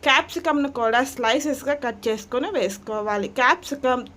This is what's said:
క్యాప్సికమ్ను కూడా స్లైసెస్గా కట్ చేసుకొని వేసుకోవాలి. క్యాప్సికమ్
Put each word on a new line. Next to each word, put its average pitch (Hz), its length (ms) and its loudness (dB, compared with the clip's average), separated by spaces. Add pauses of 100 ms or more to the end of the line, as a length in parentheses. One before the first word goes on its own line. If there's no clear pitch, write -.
క్యాప్సికమ్ను 294 720 2
కూడా 233 220 2 (120)
స్లైసెస్గా 277 680 0
కట్ 226 240 -6
చేసుకొని 233 500 -2
వేసుకోవాలి. 208 720 -2 (120)
క్యాప్సికమ్ 262 640 2 (140)